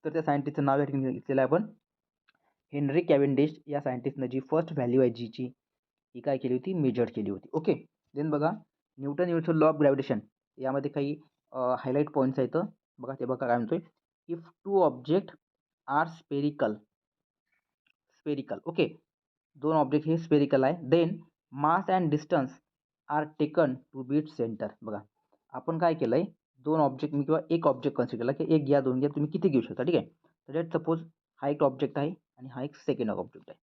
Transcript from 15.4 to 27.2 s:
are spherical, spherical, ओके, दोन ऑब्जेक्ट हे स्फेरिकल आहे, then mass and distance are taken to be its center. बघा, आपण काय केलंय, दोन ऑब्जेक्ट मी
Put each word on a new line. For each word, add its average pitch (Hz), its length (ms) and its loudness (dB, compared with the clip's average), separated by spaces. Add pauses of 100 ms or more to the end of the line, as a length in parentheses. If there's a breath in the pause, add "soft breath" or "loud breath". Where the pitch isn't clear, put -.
are 156 220 0
spherical, 143 640 -2 (1400)
spherical, 147 500 -6
ओके, 165 220 0 (680)
दोन 151 200 0
ऑब्जेक्ट 151 320 2
हे 160 100 2
स्फेरिकल 143 460 4
आहे, 151 100 2 (140)
then 170 260 4 (380)
mass 165 420 2
and 175 200 2
distance 147 440 -2 (500)
are 151 200 0 (120)
taken 147 360 2 (160)
to 135 160 -10
be 147 140 2
its 151 180 -14
center. 110 280 -4 (140)
बघा, 104 180 -8 (520)
आपण 160 260 -6
काय 165 160 2
केलंय, 143 300 0 (420)
दोन 156 140 0
ऑब्जेक्ट 139 340 0
मी 143 100 0